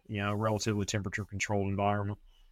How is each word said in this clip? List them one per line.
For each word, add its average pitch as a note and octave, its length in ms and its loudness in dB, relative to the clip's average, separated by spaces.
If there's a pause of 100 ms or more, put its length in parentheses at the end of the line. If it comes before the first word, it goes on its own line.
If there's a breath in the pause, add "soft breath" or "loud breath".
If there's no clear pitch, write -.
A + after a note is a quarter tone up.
you G#2+ 140 -6
know, G#2 120 0
relatively G#2+ 520 2
temperature G2+ 400 -2
controlled G2 440 0
environment. G2+ 500 0 (320)